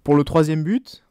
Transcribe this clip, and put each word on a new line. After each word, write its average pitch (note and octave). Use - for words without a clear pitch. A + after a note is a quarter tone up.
pour D3
le D3
troisième D#3
but. A3